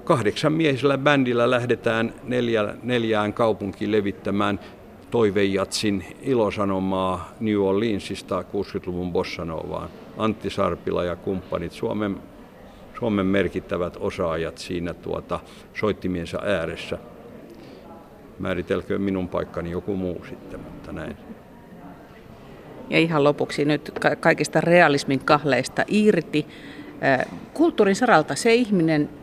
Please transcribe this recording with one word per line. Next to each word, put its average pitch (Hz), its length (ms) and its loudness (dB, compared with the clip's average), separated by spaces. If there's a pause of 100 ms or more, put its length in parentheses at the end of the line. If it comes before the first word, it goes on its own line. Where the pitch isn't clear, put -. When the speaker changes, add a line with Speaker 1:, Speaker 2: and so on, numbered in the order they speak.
Speaker 1:
kahdeksan 139 500 2
miehisellä 139 440 2
bändillä 127 520 4
lähdetään 117 640 2 (100)
neljä-, 117 600 0
neljään 110 500 2
kaupunkiin 104 580 0
levittämään 101 680 0 (520)
toivejatsin 101 960 2 (160)
ilosanomaa 95 1160 0
New 107 220 2
Orleansista 98 840 -2
kuusikymmentä-luvun 90 680 -6
bossanovaan. 82 760 -4 (280)
Antti 104 320 -2
Sarpila 87 540 -2
ja 87 120 -4
kumppanit, 87 560 -4
Suomen, 107 460 -4 (840)
Suomen 104 260 2
merkittävät 90 760 0
osaajat 82 580 -4
siinä, 87 360 -6
tuota, 82 460 -6 (400)
soittimiensa 90 680 -2
ääressä. 82 520 -4 (1400)
Määritelköön 95 600 -2
minun 95 260 0
paikkani 85 440 -6
joku 92 240 -4
muu 90 340 -4
sitten, - 300 -14
mutta - 320 -16
näin. 160 260 -10 (1700)
Speaker 2:
Ja 156 100 4
ihan 160 240 4
lopuksi 143 420 2
nyt 147 340 0
ka-, 147 160 2
kaikista 160 460 2
realismin 156 580 4
kahleista 143 680 2
irti. 190 600 2 (560)
Äh, 135 220 4 (280)
kulttuurin 214 420 4
saralta 220 400 4
se 233 180 4
ihminen 165 560 4 (140)